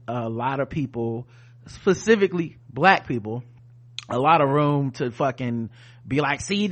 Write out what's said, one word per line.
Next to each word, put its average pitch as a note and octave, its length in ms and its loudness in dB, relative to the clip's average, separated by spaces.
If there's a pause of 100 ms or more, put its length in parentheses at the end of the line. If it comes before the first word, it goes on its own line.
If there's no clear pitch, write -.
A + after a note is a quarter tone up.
a A#2 220 -4
lot B2 320 -4
of C3+ 100 -4
people, A#2+ 560 -4 (400)
specifically F#3+ 880 0 (140)
black E3+ 380 2
people, A#2 340 -6 (680)
a B2 100 -4
lot D3+ 220 6
of C#3+ 80 4
room C#3+ 440 2
to B2 180 -4
fucking A#2+ 600 -4 (360)
be C3 140 -2
like, C#3+ 200 -2
"See, G3+ 320 -2